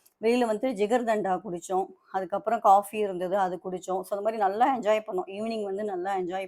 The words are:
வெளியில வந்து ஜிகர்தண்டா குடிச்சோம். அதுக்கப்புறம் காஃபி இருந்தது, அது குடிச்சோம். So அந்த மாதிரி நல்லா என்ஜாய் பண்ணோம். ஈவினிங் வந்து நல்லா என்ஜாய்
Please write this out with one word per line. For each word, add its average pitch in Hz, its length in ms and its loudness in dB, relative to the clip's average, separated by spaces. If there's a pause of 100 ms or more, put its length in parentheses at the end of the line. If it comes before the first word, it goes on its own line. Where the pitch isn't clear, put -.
(220)
வெளியில 240 240 2
வந்து 220 240 -2
ஜிகர்தண்டா 208 760 0
குடிச்சோம். 185 400 -2 (260)
அதுக்கப்புறம் 196 480 -2
காஃபி 202 380 6
இருந்தது, 190 400 -2
அது 185 260 0
குடிச்சோம். 185 380 -4
So 202 160 -6
அந்த 202 40 -6
மாதிரி 220 160 -2
நல்லா 214 400 2
என்ஜாய் 214 300 2
பண்ணோம். 185 180 -4
ஈவினிங் 214 380 -6
வந்து 196 200 -4
நல்லா 196 320 -4
என்ஜாய் 185 320 -4